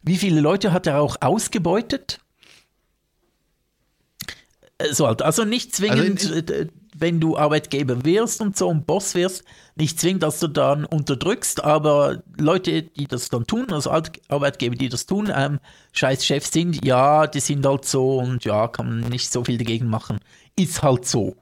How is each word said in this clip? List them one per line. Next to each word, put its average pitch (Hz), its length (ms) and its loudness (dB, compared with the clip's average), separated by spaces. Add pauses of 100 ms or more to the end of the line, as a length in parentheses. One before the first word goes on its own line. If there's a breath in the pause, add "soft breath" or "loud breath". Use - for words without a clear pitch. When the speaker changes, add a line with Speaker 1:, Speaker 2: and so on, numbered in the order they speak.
Speaker 1:
wie 175 140 2
viele 170 240 4
Leute 180 320 2
hat 180 140 0
er 147 140 2
auch 143 200 0
ausgebeutet? 202 1000 -2 (2500 loud breath)
Äh, - 140 -2
so 143 140 2
halt, 113 160 0
also 165 220 2
nicht 220 440 -2
Speaker 2:
Also 220 140 4
in, 202 140 2
Speaker 1:
zwingend, 160 340 -4
Speaker 2:
in - 40 -2
Speaker 1:
äh, 156 120 -4 (300)
wenn 165 240 0
du 160 180 2
Arbeitgeber 143 680 0
wirst 202 360 2
und 202 160 -2
so 185 120 0
und 160 180 0
Boss 196 280 -2
wirst, 185 300 -2 (320 loud breath)
nicht 156 240 -2
zwingend, 180 220 2
dass 151 180 -2
du 170 80 0
dann 143 360 2
unterdrückst, 147 800 -2
aber 147 580 2 (140)
Leute, 165 460 0
die 147 240 -10
das 123 240 -6
dann 120 160 -2
tun, 233 260 -2
also 147 180 -2
Alt-, 160 380 -2
Arbeitgeber, 143 480 -2
die 131 120 -2
das 120 180 -6
tun, 208 280 -2
ähm, 143 260 0 (320 soft breath)
scheiß 135 340 0
Chefs 139 260 -2
sind, 160 320 0
ja, 139 420 4
die 147 140 -4
sind 143 240 -2
halt 135 200 2
so 131 340 0
und 123 260 -2
ja, 107 240 0
kann 117 320 -4
man 117 100 -4
nicht 123 220 -4
so 123 120 -2
viel 120 120 0
dagegen 117 320 -2
machen. 110 300 -4 (380 soft breath)
Ist - 260 0
halt 131 240 2
so. 113 360 -2